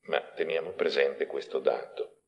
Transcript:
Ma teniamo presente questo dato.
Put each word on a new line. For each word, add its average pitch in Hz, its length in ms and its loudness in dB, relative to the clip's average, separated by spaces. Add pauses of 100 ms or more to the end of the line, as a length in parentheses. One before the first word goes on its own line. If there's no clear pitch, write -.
Ma 78 140 2 (120)
teniamo 82 400 0
presente - 540 2
questo - 340 -4
dato. - 680 -2